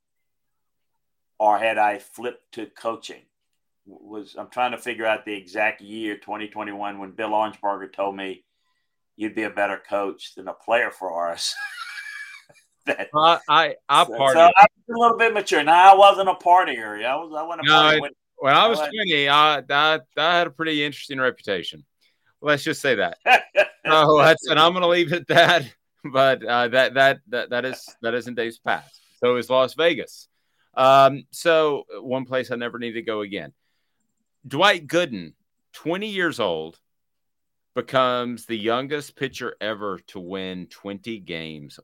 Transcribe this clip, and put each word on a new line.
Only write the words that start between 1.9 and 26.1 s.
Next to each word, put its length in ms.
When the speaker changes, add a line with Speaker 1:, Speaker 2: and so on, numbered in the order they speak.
Speaker 1:
flipped 540
to 120
coaching? 580
Was, 540
I'm 100
trying 220
to 80
figure 260
out 220
the 80
exact 480
year, 340
twenty 320
twenty-one, 500
when 120
Bill 200
Arnsparger 640
told 240
me, 280
"You'd 180
be 80
a 80
better 380
coach 480
than 100
a 80
player 380
for 360
us." 320
<laughs> 40
That 280
Speaker 2:
I, 240
I, 260
I 160
Speaker 1:
so, 80
Speaker 2:
partied. 220
Speaker 1:
so 60
I 260
was 80
a 60
little 160
bit 160
mature. 320
Now, 300
I 20
wasn't 320
a 60
partier. 680
I 140
was, 180
I 80
wasn't 240
a 40
Speaker 2:
No, 20
Speaker 1:
partier 240
Speaker 2:
I, 40
Speaker 1:
when 100
Speaker 2:
when 180
I 120
was 120
Speaker 1:
I 120
Speaker 2:
twenty, 360
I, 440
I, 300
I 200
had 80
a 40
pretty 340
interesting 340
reputation. 680
Let's 200
just 200
say 140
that. 280
Speaker 1:
<laughs> 240
Speaker 2:
So 320
that's, 300
and 100
I'm 140
gonna 140
leave 260
it 100
at 60
that. 460
But, 400